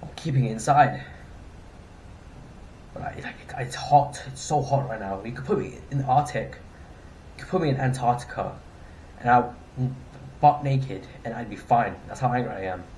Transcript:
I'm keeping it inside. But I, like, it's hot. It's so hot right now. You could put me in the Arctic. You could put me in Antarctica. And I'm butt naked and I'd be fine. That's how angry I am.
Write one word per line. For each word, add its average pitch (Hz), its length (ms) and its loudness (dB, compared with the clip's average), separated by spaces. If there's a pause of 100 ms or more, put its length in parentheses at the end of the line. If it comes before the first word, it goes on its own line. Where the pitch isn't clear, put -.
I'm 160 140 -14
keeping 131 300 2
it 110 40 -2
inside. 139 540 4 (1900)
But - 120 -10
I, - 180 -6
like, - 140 -10 (240)
it's 131 160 -6
hot. 143 500 4
It's - 140 -12
so 147 200 2
hot 127 280 2
right 110 100 -6
now. 98 260 -4
You 117 60 -6
could 135 140 -8
put 202 160 0
me - 180 -8 (140)
in 139 60 2
the 135 80 2
Arctic. 135 500 2 (800)
You - 80 -14
could - 60 -10
put 185 120 2
me 156 60 4
in 131 80 4
Antarctica. - 840 0 (640)
And 120 100 4
I'm 123 640 4 (460)
butt 143 240 8
naked 135 420 0 (180)
and 113 100 -6
I'd 117 140 -8
be 104 80 -10
fine. 110 380 4 (140)
That's - 120 -10
how 131 120 2
angry 123 200 0
I 95 120 -6
am. 90 200 -6 (140)